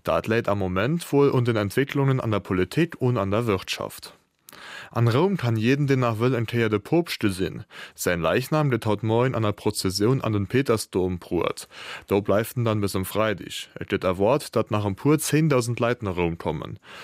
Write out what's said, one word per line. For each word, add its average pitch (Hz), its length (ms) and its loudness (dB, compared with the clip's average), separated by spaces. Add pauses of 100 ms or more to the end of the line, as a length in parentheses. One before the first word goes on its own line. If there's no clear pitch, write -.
Das 82 240 0
lädt 113 220 0
am 101 100 2
Moment 101 540 -2
wohl 143 160 6
und 123 180 2
den 117 100 2
Entwicklungen 135 640 0
an 117 100 -2
der 104 100 2
Politik 98 600 0
und 123 180 2
an 98 120 0
der 113 160 0
Wirtschaft. - 680 -4 (760)
An 120 180 2
Rom 165 280 4
kann 120 200 -2
jeden, 135 300 2
den 135 140 2
nach 117 180 0
will, 127 160 2
ein 117 120 -2
Teil 117 240 0
der 107 80 2
Popste 156 520 0
sehen. 90 340 -4 (300)
Sein 87 280 0
Leichnam 131 480 2
wird 113 160 -2
heute 104 180 0
Morgen 117 300 2
an 113 80 -2
der 104 100 2
Prozession 104 680 0
an 113 100 -2
den 101 140 0
Petersdom 104 720 0
bruert. - 500 -4 (380)
Da 98 120 2
bleibt 104 380 0
ihn 123 80 0
dann 107 160 2
bis 101 160 -2
am 95 80 -2
Freitag. 104 420 -2
Es - 440 -12
wird 98 140 0
erwartet, 98 520 2
dass 110 140 0
nach 107 140 0
dem 98 120 -2
Pur 151 220 4
zehntausend 135 600 2
Leute 120 280 0
nach 90 100 -4
Rom 85 220 0
kommen. 78 400 -6 (260)